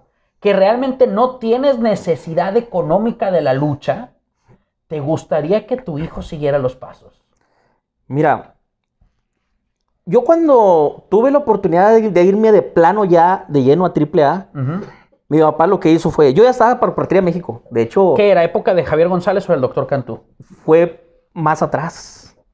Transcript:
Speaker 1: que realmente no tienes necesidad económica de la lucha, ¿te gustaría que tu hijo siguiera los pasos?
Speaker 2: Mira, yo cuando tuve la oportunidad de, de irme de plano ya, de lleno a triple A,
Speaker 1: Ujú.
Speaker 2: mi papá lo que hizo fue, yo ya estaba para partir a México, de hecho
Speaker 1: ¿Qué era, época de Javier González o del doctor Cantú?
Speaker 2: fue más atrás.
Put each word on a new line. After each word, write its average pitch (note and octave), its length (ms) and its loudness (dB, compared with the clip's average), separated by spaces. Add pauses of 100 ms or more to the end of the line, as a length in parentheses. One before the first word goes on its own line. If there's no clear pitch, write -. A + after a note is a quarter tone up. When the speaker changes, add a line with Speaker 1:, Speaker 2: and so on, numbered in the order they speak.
(400)
Speaker 1:
que G3+ 140 0
realmente B3 520 0
no A#3 300 -2
tienes B3 440 -2
necesidad F#3 760 -4
económica G3+ 760 -2
de E3+ 120 0
la C3+ 100 -2
lucha, D3 600 -4 (760)
¿te D#3 140 -10
gustaría D#3+ 680 -4
que B3+ 100 -6
tu E3 220 -10
hijo E3 240 -10
siguiera D3 360 -4
los B2+ 180 -4
pasos? - 440 -20 (840)
Speaker 2:
Mira, C3 480 -2 (1500)
yo F#3 180 0
cuando A#3+ 840 2
tuve A3+ 200 2
la C#4+ 80 2
oportunidad G3+ 560 2
de, A3 160 2
de F3 140 2
irme G#3+ 280 2
de F#3+ 100 4
plano F3+ 420 2
ya, F3 440 2
de C#3+ 140 0
lleno D3 220 2
a F3 80 -2
triple D3+ 320 0
A, E3+ 300 -2
Speaker 1:
Ujú. D3 320 -8 (420)
Speaker 2:
mi D3+ 120 0
papá D#3 260 2
lo F#3+ 140 0
que D#3+ 100 2
hizo D#3+ 200 2
fue, D3 220 2
yo D#3+ 120 4
ya B3+ 60 4
estaba B3 300 0
para G3+ 140 -2
partir - 240 -2
a G3 40 2
México, E3+ 480 -6
de A#2 120 -2
hecho F3 340 2
Speaker 1:
¿Qué G3+ 140 2
era, F3+ 140 2
época G3 300 -2
de E3+ 100 0
Javier D#3 240 0
González F3+ 400 -2
o F3 40 0
del D3+ 80 0
doctor B2+ 260 -4
Cantú? B2 340 -6 (440)
Speaker 2:
fue E3 400 2 (300)
más D#3 280 -2
atrás. - 640 -8 (300)